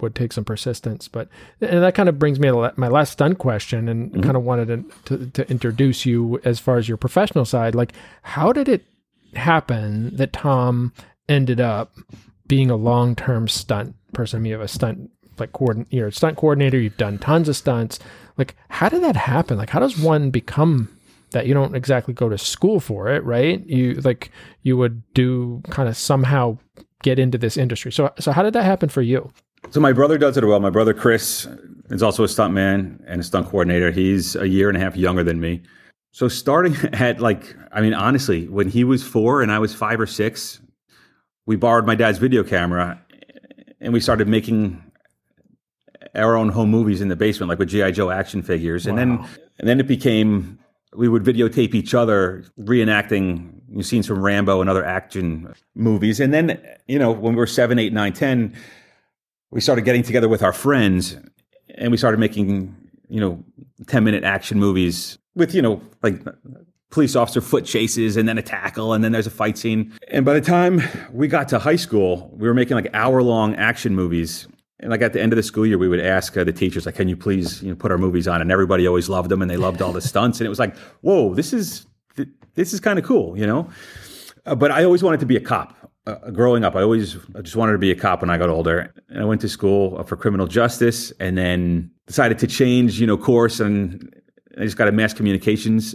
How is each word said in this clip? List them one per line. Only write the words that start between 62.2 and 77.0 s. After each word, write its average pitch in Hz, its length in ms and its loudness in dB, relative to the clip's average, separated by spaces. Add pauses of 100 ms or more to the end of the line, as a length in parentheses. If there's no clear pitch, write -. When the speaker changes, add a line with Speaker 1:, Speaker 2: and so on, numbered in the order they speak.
Speaker 2:
making, 98 560 -2 (320)
you 110 120 -6
know, 87 220 -4 (440)
ten-minute 110 380 2
action 98 340 -2
movies 92 600 0 (160)
with, 170 200 0
you 180 80 2
know, 110 180 0 (220)
like, 101 180 -2 (680)
police 143 260 0
officer 120 240 0
foot - 240 -2
chases 113 540 -2
and 110 100 2
then 113 80 -2
a 107 60 -4
tackle 107 500 -4
and 110 100 0
then 110 100 2
there's 110 140 -2
a - 40 -10
fight 107 260 -4
scene. 110 340 -4 (180)
And 135 180 0
by 143 80 4
the 151 80 2
time 175 400 2 (280)
we 131 160 -2
got 139 220 -2
to 120 100 2
high 151 180 0
school, 95 600 0
we 104 100 -2
were 117 80 2
making, 127 200 2
like, 110 180 -2
hour-long 113 640 2
action 110 400 0
movies. 85 520 -2 (340)
And, - 100 -6
like, 113 100 0
at 117 140 2
the 101 80 -2
end 113 100 2
of 113 60 2
the 110 40 4
school 110 220 -2
year, 104 140 2
we 92 100 2
would 87 120 2
ask, 92 360 0
uh, 92 80 2
the 87 80 0
teachers, 90 340 -4
like, 82 100 -10
"Can 95 120 -2